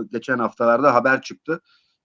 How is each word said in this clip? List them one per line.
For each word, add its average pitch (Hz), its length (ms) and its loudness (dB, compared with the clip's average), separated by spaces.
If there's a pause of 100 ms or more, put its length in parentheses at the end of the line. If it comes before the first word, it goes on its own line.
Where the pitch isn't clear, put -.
(120)
geçen 123 280 -4
haftalarda 120 540 2
haber 127 280 2
çıktı. - 400 -10 (440)